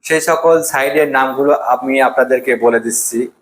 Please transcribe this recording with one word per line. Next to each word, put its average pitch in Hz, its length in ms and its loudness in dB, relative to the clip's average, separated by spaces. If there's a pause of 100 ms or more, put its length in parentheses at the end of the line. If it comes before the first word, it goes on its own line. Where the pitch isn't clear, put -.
সেই 160 240 0
সকল 165 260 2 (160)
সাইটের 143 460 0
নামগুলো 135 360 0 (200)
আমি 131 220 -2 (140)
আপনাদেরকে 127 440 0 (120)
বলে 117 200 4
দিচ্ছি। 117 340 -4 (240)